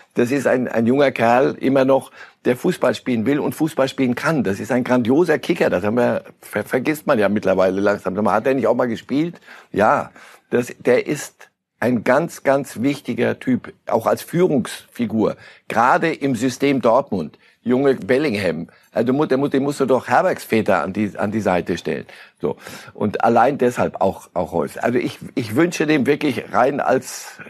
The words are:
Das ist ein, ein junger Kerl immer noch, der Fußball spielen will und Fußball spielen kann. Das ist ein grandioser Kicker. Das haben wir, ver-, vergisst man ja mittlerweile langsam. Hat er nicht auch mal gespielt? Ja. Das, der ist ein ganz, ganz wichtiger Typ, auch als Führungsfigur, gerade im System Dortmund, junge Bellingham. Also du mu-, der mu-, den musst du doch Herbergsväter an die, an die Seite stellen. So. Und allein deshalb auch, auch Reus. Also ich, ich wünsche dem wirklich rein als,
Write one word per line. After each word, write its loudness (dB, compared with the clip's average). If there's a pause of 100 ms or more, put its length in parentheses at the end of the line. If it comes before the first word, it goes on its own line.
(140)
Das 0
ist -2
ein, 2
ein 0
junger 2
Kerl 2
immer 2
noch, 0 (340)
der 2
Fußball 0
spielen -2
will 2
und -4
Fußball 0
spielen -2
kann. 0
Das -2
ist -6
ein 0
grandioser 2
Kicker. 0
Das 0
haben 0
wir, 0 (160)
ver-, -6
vergisst -4
man 2
ja 2
mittlerweile 2
langsam. 0
Hat 0
er 2
nicht 0
auch 2
mal -2
gespielt? -4 (320)
Ja. 2 (380)
Das, -2
der 2
ist -8 (280)
ein 0
ganz, 0
ganz -2
wichtiger -2
Typ, -4 (120)
auch -2
als 0
Führungsfigur, -2 (320)
gerade 2
im -2
System 0
Dortmund, 0 (240)
junge 2
Bellingham. -2 (240)
Also 0
du 0
mu-, 2
der 0
mu-, 0
den 0
musst -4
du 2
doch 2
Herbergsväter 2
an -6
die, -2
an -2
die -2
Seite 0
stellen. -6 (340)
So. -4 (360)
Und -4
allein 4
deshalb -2
auch, -2
auch -4
Reus. -4
Also 0
ich, -4 (160)
ich -4
wünsche 2
dem 2
wirklich -2
rein 2
als, -4 (120)